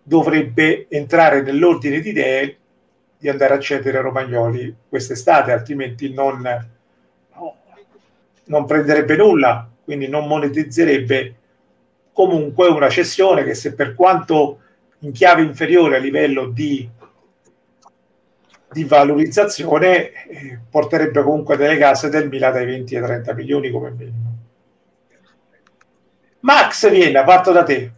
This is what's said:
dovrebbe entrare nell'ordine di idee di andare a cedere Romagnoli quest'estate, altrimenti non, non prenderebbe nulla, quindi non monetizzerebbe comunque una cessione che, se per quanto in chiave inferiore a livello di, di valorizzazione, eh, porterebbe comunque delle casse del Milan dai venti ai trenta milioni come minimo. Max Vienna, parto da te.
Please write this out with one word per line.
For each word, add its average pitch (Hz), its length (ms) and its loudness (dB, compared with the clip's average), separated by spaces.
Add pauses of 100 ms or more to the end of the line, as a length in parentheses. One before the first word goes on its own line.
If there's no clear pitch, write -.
dovrebbe 156 840 0
entrare 147 540 2
nell'ordine 143 580 0
di 214 100 -10
idee 135 440 -2 (680)
di 143 60 -6
andare 139 280 2
a 139 40 -4
cedere 131 400 -4
Romagnoli 123 760 -4 (140)
quest'estate, 131 640 0
altrimenti 131 640 -8
non, 135 280 -4 (2000)
non 147 200 -2
prenderebbe 151 520 2
nulla, 147 520 2 (140)
quindi 139 240 -8
non 147 180 -4
monetizzerebbe 147 1080 -2 (760)
comunque 175 560 2
una 147 180 2
cessione 180 560 0
che, - 120 -6
se - 180 -10
per - 200 -4
quanto 165 680 0 (380)
in 143 120 -12
chiave 170 300 4
inferiore 156 560 2
a - 20 0
livello 135 460 -2
di, 123 440 -6 (1800)
di 156 140 -8
valorizzazione, 151 1300 2
eh, 139 460 -18 (100)
porterebbe 147 520 0
comunque 147 360 -2
delle 147 180 2
casse 143 320 2
del 147 220 -2
Milan 131 240 -2
dai 123 120 -2
venti 127 300 -8
ai 120 80 -4
trenta 120 300 -6
milioni 131 360 -4
come 123 200 -8
minimo. 117 480 -12 (2000)
Max 247 500 2
Vienna, 147 360 4
parto 180 260 6
da 175 120 6
te. 123 340 -2